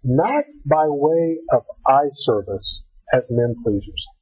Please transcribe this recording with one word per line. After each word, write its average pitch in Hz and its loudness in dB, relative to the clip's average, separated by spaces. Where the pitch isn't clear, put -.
not 185 0
by 156 2
way 160 0
of 120 0
eye 139 4
service 101 -4
as 127 2
men 120 0
pleasers. 101 -4